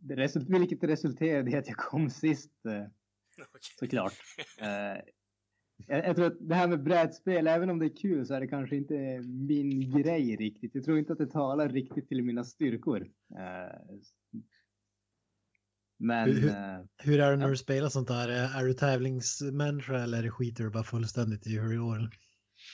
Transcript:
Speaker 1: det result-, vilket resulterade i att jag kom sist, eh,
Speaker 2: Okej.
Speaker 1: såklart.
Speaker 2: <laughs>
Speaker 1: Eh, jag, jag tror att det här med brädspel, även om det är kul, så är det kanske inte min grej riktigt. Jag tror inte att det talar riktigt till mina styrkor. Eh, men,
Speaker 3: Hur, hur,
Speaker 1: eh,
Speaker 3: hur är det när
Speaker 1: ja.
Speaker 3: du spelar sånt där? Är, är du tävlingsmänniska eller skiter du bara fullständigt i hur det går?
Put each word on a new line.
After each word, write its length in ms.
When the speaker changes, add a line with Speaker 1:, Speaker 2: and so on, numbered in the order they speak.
Speaker 1:
det 160
result-, 440
vilket 240
resulterade 680
i 60
att 120
jag 80
kom 340
sist, 560
eh, 60
Speaker 2:
Okej. 880
Speaker 1:
såklart. 340
Speaker 2:
<laughs> 240
Speaker 1:
Eh, 400
jag, 200
jag 100
tror 100
att 220
det 60
här 140
med 140
brädspel, 640
även 240
om 80
det 80
är 160
kul, 240
så 80
är 60
det 80
kanske 280
inte 440
min 420
grej 340
riktigt. 380
Jag 100
tror 140
inte 140
att 60
det 120
talar 380
riktigt 400
till 140
mina 220
styrkor. 580
Eh, 600
men, 300
Speaker 3:
Hur, 120
hur, 80
Speaker 1:
eh, 320
Speaker 3:
hur 180
är 100
det 60
när 80
Speaker 1:
ja. 60
Speaker 3:
du 60
spelar 320
sånt 200
där? 200
Är, 320
är 40
du 100
tävlingsmänniska 1300
eller 280
skiter 340
du 60
bara 140
fullständigt 640
i 120
hur 120
det 60
går? 340